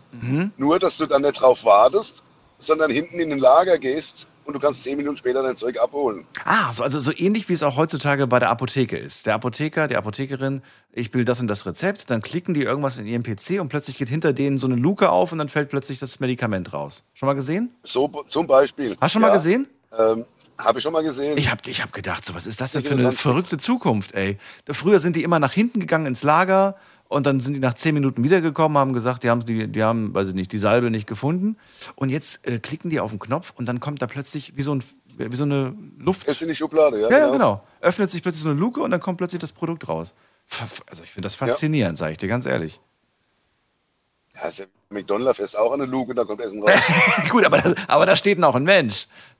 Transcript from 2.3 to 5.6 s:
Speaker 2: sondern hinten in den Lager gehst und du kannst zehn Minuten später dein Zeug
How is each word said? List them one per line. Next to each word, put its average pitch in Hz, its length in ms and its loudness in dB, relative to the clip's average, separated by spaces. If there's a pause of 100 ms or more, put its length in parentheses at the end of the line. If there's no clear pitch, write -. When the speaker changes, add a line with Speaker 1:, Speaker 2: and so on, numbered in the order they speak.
Speaker 2:
sondern 156 320 2
hinten 165 280 -4
in 165 100 -2
den 139 100 -2
Lager 160 380 6
gehst 143 500 -6 (180)
und 147 80 -8
du 143 60 -6
kannst 143 240 -2
zehn 139 140 -4
Minuten 143 200 -4
später 127 240 -2
dein 131 140 -2
Zeug 117 240 -6